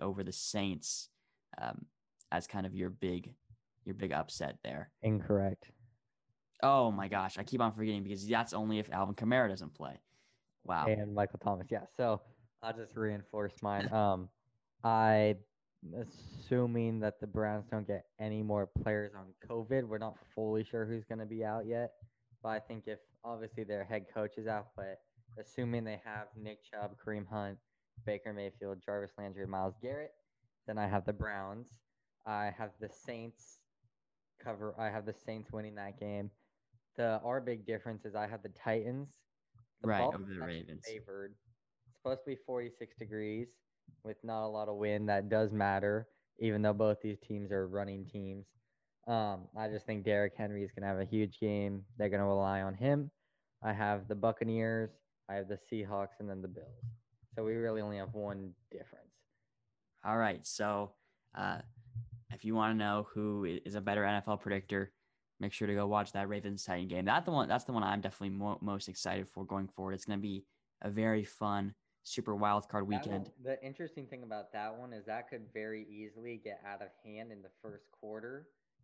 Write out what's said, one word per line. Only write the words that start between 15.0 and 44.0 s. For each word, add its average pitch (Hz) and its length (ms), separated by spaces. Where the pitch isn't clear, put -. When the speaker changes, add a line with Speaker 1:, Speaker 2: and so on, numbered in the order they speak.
Speaker 2:
assuming 117 600
that 107 180
the 110 80
Browns 107 420
don't 107 160
get 101 200
any 107 240
more 104 280
players 104 320
on 95 120
covid, 117 400
we're 107 120
not 107 180
fully 110 300
sure 113 220
who's 113 180
gonna 113 220
be 110 180
out 107 220
yet. 117 260
But 117 80
I 110 100
think 110 280
if, 110 120
obviously 113 400
their 98 180
head 95 300
coach 107 240
is 110 100
out, 107 200
but 98 240
assuming 117 460
they 107 220
have 107 220
Nick 107 220
Chubb, 104 320
Kareem 104 220
Hunt, 101 300
Baker 104 260
Mayfield, 98 540
Jarvis 101 320
Landry, 98 240
and 95 100
Myles 95 300
Garrett, 143 320
then 107 120
I 104 100
have 95 160
the 104 80
Browns. 104 680
I 104 320
have 107 220
the 107 100
Saints - 680
cover. 107 380
I 110 100
have 104 160
the 107 80
Saints 110 260
winning 107 240
that 101 240
game. 104 320
The, 113 300
our 123 160
big 117 240
difference 110 400
is 104 80
I 104 140
have 107 160
the 104 60
Titans. 120 600
The 110 60
Speaker 1:
Right, 104 160
Speaker 2:
Bucs 143 100
Speaker 1:
over 98 120
the 98 100
Speaker 2:
actually 85 240
Speaker 1:
Ravens. 80 280
Speaker 2:
favored. 101 460
It's - 100
supposed 131 260
to 143 60
be 131 160
forty-six 120 520
degrees 107 500